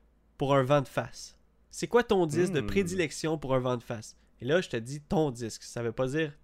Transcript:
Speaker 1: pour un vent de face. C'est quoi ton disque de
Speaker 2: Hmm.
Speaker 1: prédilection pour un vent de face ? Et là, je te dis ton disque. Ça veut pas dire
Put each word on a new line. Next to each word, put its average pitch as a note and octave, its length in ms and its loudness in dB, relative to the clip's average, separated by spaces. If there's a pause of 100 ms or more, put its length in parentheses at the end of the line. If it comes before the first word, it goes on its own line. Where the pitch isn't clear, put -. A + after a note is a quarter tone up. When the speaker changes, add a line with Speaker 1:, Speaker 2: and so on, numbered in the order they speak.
(380)
Speaker 1:
pour C#3 160 2
un C3+ 80 8
vent C#3 200 4
de B2+ 60 -8
face. - 480 -8 (340)
C'est - 180 -8
quoi A#3 160 4
ton F#3 220 4
disque F3 260 2
de D3 80 0
Speaker 2:
Hmm. G#2 60 -2
Speaker 1:
prédilection E3 720 -2
pour C3+ 160 -2
un C3 40 4
vent B2 180 0
de A#2 60 -6
face ? - 340 -12 (240)
Et A#2 40 -12
là, D3+ 160 2
je - 80 -6
te - 80 -4
dis C3 240 -6
ton D#3 320 0
disque. A#2 320 -8
Ça - 180 -8
veut A#2 100 -2
pas C3 140 -2
dire D3 260 -2 (120)